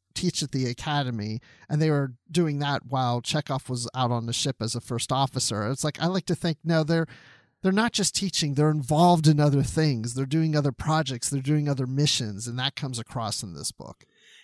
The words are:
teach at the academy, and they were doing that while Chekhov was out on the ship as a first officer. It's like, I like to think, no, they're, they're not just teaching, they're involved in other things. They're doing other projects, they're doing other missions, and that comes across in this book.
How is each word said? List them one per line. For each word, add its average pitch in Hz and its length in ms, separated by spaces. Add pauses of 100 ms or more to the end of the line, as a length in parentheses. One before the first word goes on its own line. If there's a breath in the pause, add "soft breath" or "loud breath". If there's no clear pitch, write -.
(160)
teach - 260
at 147 120
the 131 120
academy, 120 720 (300 soft breath)
and 151 100
they 156 120
were 139 220 (180)
doing 156 280
that 143 280
while 123 340
Chekhov - 480
was 120 240
out 127 160
on 117 160
the 117 80
ship - 260
as 113 140
a 120 80
first - 300
officer. 120 580
It's 135 140
like, 151 180
I 160 60
like 185 180
to 170 100
think, 165 280
no, 160 200
they're, 165 220 (560 soft breath)
they're 190 120
not 226 180
just - 240
teaching, 165 380
they're 151 180
involved 156 560
in 156 120
other 143 240
things. 127 500
They're 135 120
doing 156 300
other 143 160
projects, 135 580
they're 139 120
doing 147 260
other 139 180
missions, 123 600
and 120 100
that 131 200
comes 131 220
across 110 440
in 92 100
this 73 200
book. - 320 (380 soft breath)